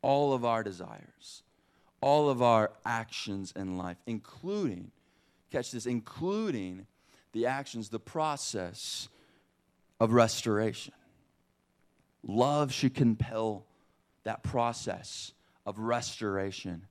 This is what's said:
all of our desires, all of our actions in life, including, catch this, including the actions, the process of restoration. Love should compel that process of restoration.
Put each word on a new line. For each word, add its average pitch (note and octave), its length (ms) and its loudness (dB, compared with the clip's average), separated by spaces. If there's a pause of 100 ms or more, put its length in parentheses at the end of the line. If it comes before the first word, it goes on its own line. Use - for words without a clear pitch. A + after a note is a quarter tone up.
all C#3 300 4
of B2 120 0
our A2+ 200 2
desires, - 800 -12 (560)
all D3 280 6
of B2+ 140 4
our A2+ 300 6 (120)
actions G#2+ 720 -6
in F#2+ 240 -6
life, F2+ 180 -6 (100)
including, A#2+ 840 -6 (640)
catch B2+ 180 -4
this, A#2 160 -8
including B2 1000 -4 (460)
the A2+ 140 0
actions, B2+ 420 -4
the A2 120 -6
process - 1080 -6 (920)
of A2+ 120 4
restoration. A2 800 2 (1300)
Love C3+ 500 4
should C3 220 2
compel A2 680 0 (600)
that A2 180 -6
process - 920 -4 (320)
of G2+ 140 -8
restoration. G2 1120 -4